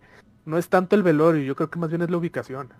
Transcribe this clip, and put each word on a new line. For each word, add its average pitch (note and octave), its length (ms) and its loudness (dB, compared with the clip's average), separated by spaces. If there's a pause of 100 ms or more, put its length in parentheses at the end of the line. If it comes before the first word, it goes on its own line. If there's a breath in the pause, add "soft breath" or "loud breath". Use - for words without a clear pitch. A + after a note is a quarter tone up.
(440 soft breath)
no D#3 140 -4
es - 100 -4
tanto F#3 260 2
el G#3 80 4
velorio, D#3+ 400 4
yo C3+ 140 -4
creo D#3 140 -4
que - 80 -10
más E3 120 -4
bien E3+ 120 -4
es E3+ 80 -4
la F3 80 -2
ubicación, C#3+ 600 -8